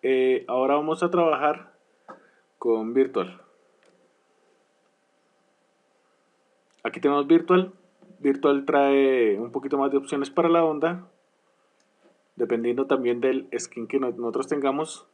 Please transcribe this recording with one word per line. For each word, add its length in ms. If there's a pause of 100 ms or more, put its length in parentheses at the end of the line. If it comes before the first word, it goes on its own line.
Eh, 440
ahora 260
vamos 300
a 60
trabajar 640 (840)
con 340
Virtual. 480 (3500)
Aquí 160
tenemos 300
Virtual. 440 (460)
Virtual 460
trae 760
un 140
poquito 260
más 140
de 60
opciones 320
para 180
la 160
onda, 420 (1300)
dependiendo 520
también 340
del 360
skin 300
que 140
no-, 100
nosotros 380
tengamos. 640